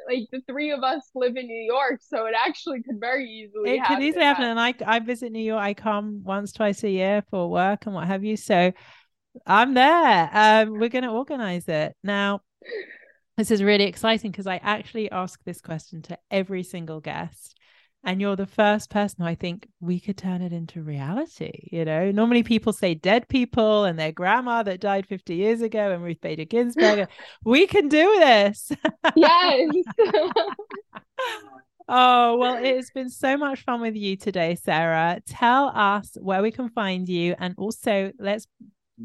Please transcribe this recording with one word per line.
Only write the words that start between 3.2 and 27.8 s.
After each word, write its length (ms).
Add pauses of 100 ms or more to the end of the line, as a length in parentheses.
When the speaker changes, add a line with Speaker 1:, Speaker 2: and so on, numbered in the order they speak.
Speaker 1:
easily 460
Speaker 2:
It 80
could 140
Speaker 1:
happen 20
Speaker 2:
easily 240
happen. 200
Speaker 1:
that 60
Speaker 2:
And 100
I, 140 (120)
I 140
visit 320
New 100
York. 200
I 120
come 480
once, 300
twice 320
a 60
year 400
for 200
work 360
and 80
what 120
have 180
you. 120
So 360 (760)
I'm 280
there. 580
Um, 460
we're 120
gonna 240
organize 540
it. 360
Now, 380 (960)
this 140
is 140
really 200
exciting 480
'cause 160
I 100
actually 520
ask 340
this 160
question 440
to 140 (120)
every 340
single 360
guest. 580 (460)
And 160
you're 160
the 100
first 440
person 300
who 60
I 80
think 320 (140)
we 200
could 160
turn 240
it 120
into 300
reality, 880
you 120
know? 280
Normally 320
people 280
say 220
dead 340
people 560
and 140
their 140
grandma 500
that 180
died 260
fifty 280
years 280
ago 280
and 120
Ruth 180
Bader 240
Ginsburg. 640 (180)
Speaker 1:
<laughs> 180
Speaker 2:
We 220
can 220